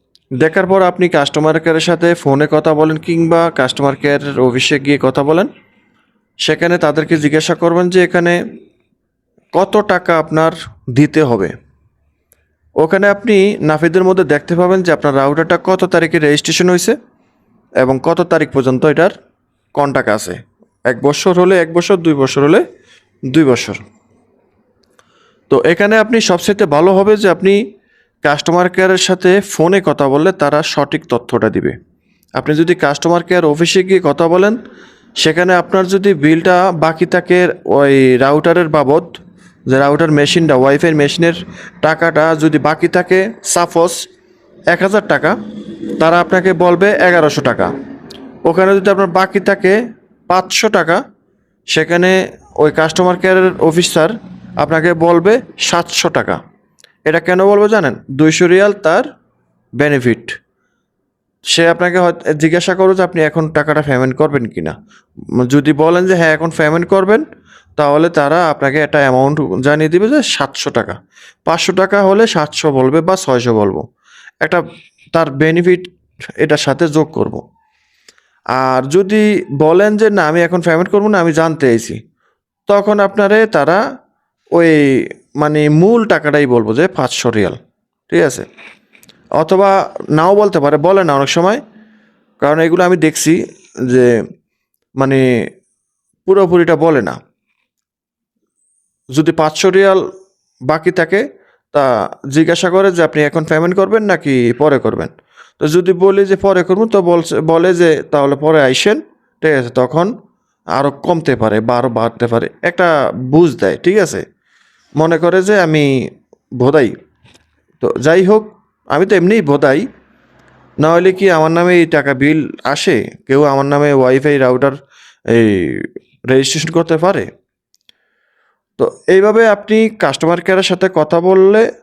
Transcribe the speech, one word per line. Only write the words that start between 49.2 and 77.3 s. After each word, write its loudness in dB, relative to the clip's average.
থাকে 0
পাঁচশো -2
টাকা, 0
সেখানে 0
ওই 2
কাস্টমার 0
কেয়ারের 2
অফিসার 0
আপনাকে 0
বলবে 2
সাতশো -2
টাকা। -4
এটা 0
কেন 0
বলবো 4
জানেন? 0
দুইশো 2
রিয়াল 4
তার 0
বেনিফিট। -2
সে 0
আপনাকে 0
হয়তো -2
জিজ্ঞাসা 0
করবে 2
যে -2
আপনি -2
এখন -2
টাকাটা -2
পেমেন্ট -2
করবেন -2
কি -10
না। -8
যদি 2
বলেন 0
যে 2
হ্যাঁ, 2
এখন -4
পেমেন্ট 0
করবেন, 0
তাহলে 2
তারা 0
আপনাকে -2
একটা -2
অ্যামাউন্ট 0
জানিয়ে 0
দিবে 0
যে 0
সাতশো -6
টাকা। -6
পাঁচশো -2
টাকা 0
হলে 4
সাতশো -4
বলবে 0
বা 0
ছয়শো -2
বলবো, -2
একটা -2
তার 0
বেনিফিট 0
এটার 0
সাথে -2
যোগ -2
করব। -8